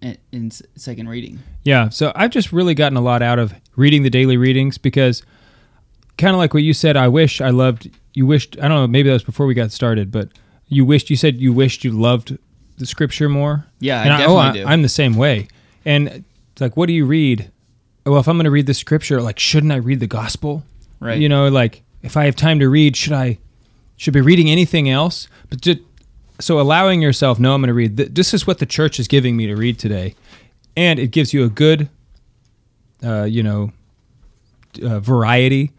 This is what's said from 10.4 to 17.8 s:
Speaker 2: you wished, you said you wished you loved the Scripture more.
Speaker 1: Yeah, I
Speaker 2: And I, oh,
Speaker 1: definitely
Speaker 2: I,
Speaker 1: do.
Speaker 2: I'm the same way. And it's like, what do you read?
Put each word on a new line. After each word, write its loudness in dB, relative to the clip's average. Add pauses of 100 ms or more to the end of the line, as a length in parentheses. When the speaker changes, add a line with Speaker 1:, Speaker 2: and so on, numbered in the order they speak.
Speaker 2:
you 2
wished, 2
you 0
said 0
you 2
wished 0
you -4
loved -2 (400)
the -12
Scripture -4
more. -2 (160)
Speaker 1:
Yeah, -4
I 0
Speaker 2:
And 4
I, 2
oh, 2 (180)
Speaker 1:
definitely 2
Speaker 2:
I, -8
Speaker 1:
do. -4
Speaker 2:
I'm 2
the 2
same 0
way. 0 (380)
And 0
it's -20
like, -4
what 0
do 0
you 0
read? 0 (540)